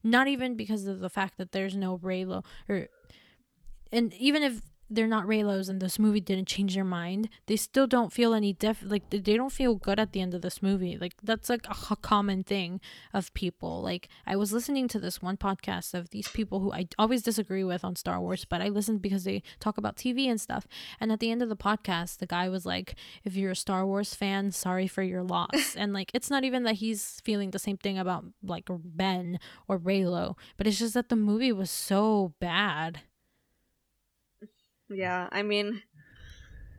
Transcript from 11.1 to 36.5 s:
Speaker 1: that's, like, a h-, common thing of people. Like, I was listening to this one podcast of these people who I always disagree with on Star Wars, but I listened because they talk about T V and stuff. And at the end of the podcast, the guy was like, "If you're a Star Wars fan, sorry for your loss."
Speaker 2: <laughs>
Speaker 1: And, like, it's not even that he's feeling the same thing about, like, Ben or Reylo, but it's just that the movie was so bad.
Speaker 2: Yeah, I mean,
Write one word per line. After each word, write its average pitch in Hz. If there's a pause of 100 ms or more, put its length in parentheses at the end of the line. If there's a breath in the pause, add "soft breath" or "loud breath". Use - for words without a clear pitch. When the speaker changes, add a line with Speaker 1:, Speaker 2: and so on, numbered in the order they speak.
Speaker 1:
that's, 220
like, 240
a -
h-, -
common 202
thing 185 (340 loud breath)
of 190
people. 170
Like, 180 (180 soft breath)
I 190
was 208
listening 254
to 233
this -
one 185
podcast 196
of 175
these 208
people 196
who 196
I 185 (100)
always 220
disagree 196
with 180
on 185
Star 180
Wars, 180
but 180
I 202
listened 208
because 190
they 196 (160 loud breath)
talk -
about 208
T 254
V 262
and 220
stuff. - (360 loud breath)
And 220
at 214
the 226
end 233
of 233
the 214
podcast, 185
the 185
guy 175
was 185
like, 180 (300 loud breath)
"If 185
you're 196
a 180
Star 190
Wars 196
fan, 196
sorry 185
for 190
your 180
loss." 180
Speaker 2:
<laughs> -
Speaker 1:
And, 208
like, 196
it's -
not 269
even 254
that 220
he's 208
feeling 202
the 196
same 202
thing 196
about, 180 (180)
like, 175
Ben 180 (300 loud breath)
or 196
Reylo, 180 (180 soft breath)
but 196
it's 208
just 226
that 247
the 233
movie 220
was 190
so 202
bad. 170 (1900)
Speaker 2:
Yeah, 180
I 202
mean, 208 (960 soft breath)